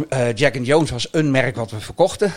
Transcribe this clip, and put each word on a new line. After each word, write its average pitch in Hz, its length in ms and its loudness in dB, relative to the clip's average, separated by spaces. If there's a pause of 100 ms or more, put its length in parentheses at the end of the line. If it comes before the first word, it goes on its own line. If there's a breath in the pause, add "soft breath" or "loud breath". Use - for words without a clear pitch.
eh, 120 260 0
Jack 139 220 2
and 123 100 -6
Jones 151 240 2
was 120 220 -6
een 156 180 2
merk 131 260 0
wat 113 140 -6
we 107 100 -8
verkochten. 185 560 0